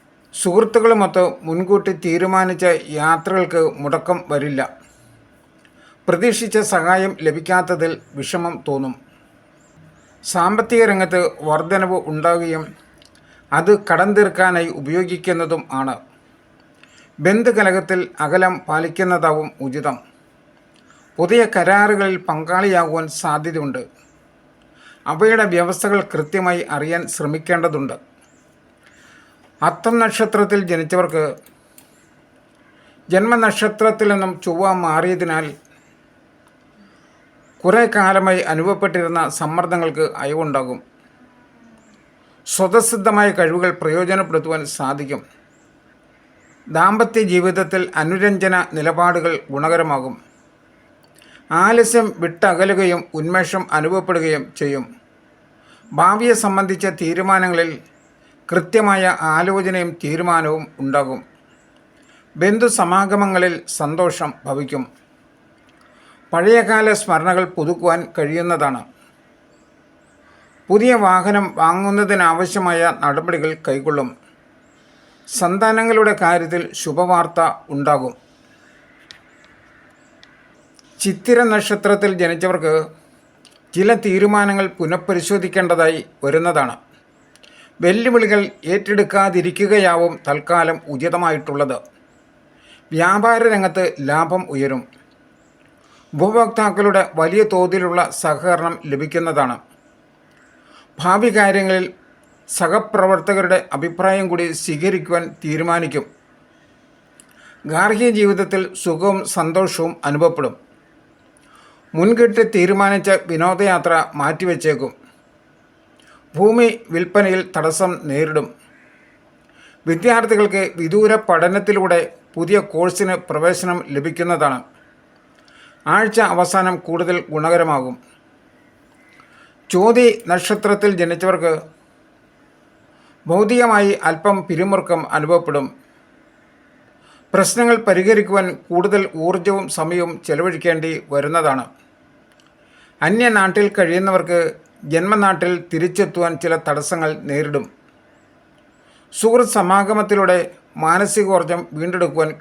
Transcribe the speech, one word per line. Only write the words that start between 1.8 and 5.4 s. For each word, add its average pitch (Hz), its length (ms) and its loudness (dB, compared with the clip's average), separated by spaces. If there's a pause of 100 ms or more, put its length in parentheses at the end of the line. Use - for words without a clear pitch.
തീരുമാനിച്ച 180 760 0 (220)
യാത്രകൾക്ക് 165 760 0 (200)
മുടക്കം - 460 -2
വരില്ല. 143 520 -4 (1300)